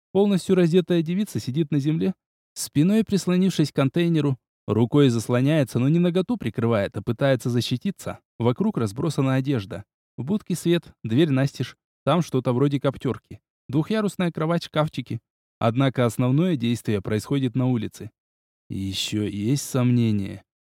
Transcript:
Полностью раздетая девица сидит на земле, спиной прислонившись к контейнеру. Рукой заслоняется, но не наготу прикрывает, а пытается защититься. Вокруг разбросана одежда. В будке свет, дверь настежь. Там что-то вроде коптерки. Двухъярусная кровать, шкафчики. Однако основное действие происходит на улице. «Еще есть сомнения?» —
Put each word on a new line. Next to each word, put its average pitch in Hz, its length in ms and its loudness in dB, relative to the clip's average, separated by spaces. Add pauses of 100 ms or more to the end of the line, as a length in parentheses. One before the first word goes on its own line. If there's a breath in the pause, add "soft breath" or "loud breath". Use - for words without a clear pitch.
(100)
Полностью 196 460 2
раздетая 175 460 2
девица 180 360 -4
сидит 139 320 -4
на 151 80 0
земле, 165 360 -2 (400)
спиной 196 500 2
прислонившись 180 680 2
к - 60 -8
контейнеру. 147 600 2 (300)
Рукой 120 440 4
заслоняется, 123 680 0
но 127 100 2
не 165 120 4
наготу 180 360 0
прикрывает, 113 600 -2
а 101 60 -8
пытается 131 460 0
защититься. 123 680 -4 (220)
Вокруг 127 360 0
разбросана 131 580 -2
одежда. 117 500 -4 (320)
В 113 80 -8
будке 185 320 -4
свет, 170 360 -2 (120)
дверь 139 260 2
настежь. 131 460 -2 (280)
Там 156 180 2
что-то 131 300 -2
вроде 139 280 2
коптерки. - 600 -4 (280)
Двухъярусная 175 640 -2
кровать, 160 320 -2
шкафчики. 143 560 -4 (380)
Однако 123 460 0
основное 135 520 0
действие 117 440 -2
происходит 120 540 -2
на 127 120 0
улице. 110 440 -4 (580)
«Еще 98 540 -4
есть 104 420 -2
сомнения?» — 113 800 0 (260)